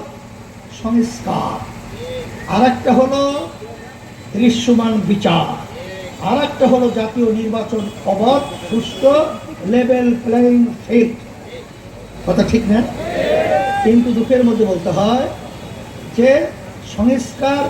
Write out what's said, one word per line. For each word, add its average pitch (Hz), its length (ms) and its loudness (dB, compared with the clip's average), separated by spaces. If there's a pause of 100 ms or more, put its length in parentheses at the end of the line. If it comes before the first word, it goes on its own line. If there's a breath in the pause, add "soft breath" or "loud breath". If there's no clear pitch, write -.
(840)
সংস্কার, - 720 -2 (1000)
আর 208 120 4
একটা 247 260 2
হলো 277 560 2 (840)
দৃশ্যমান 226 580 4 (160)
বিচার, 170 380 2 (800)
আর 240 180 0
একটা 269 220 0
হলো 247 240 4
জাতীয় 220 420 -2
নির্বাচন 220 500 -2 (240)
অবাধ, 226 360 2 (280)
সুষ্ঠু, 269 420 2 (540)
লেভেল 247 480 2 (100)
প্লেইং 240 420 4 (220)
ফিল্ড। 240 260 4 (1120)
কথা - 160 2
ঠিক 196 260 2
না? 220 140 4 (1040)
কিন্তু 240 280 6
দুঃখের 247 320 2
মধ্যে 220 200 4
বলতে 185 260 -2
হয় 214 360 2 (880)
যে 269 300 6 (500)
সংস্কার 269 720 0